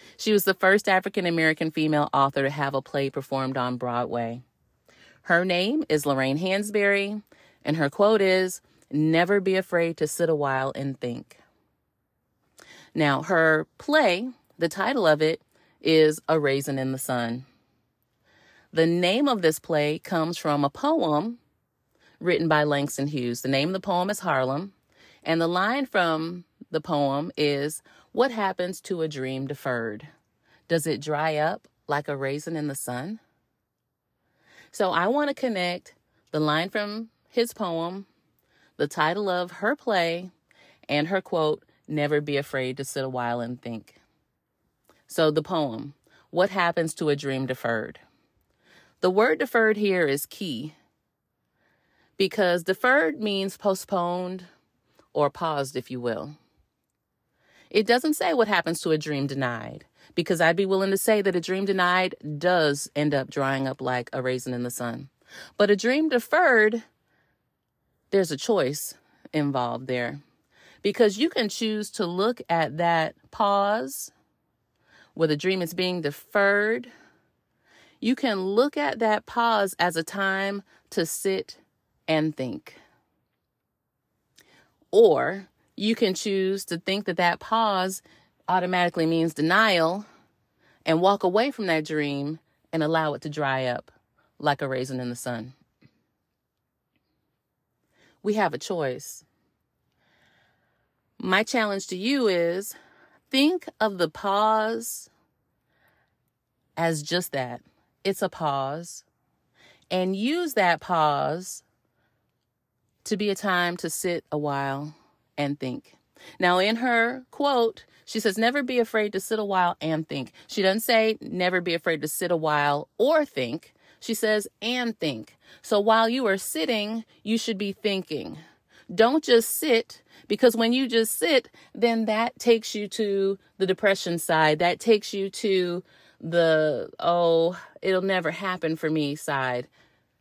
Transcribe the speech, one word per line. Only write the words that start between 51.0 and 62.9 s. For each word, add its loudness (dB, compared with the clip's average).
because 2
deferred 2
means -4
postponed -4
or 2
paused, -4
if -8
you -8
will. -4
It 2
doesn't 2
say 0
what 4
happens 0
to -2
a 4
dream -2
denied, -6
because 0
I'd 6
be 0
willing 2
to 2
say 4
that 2
a 2
dream -4
denied 2
does 2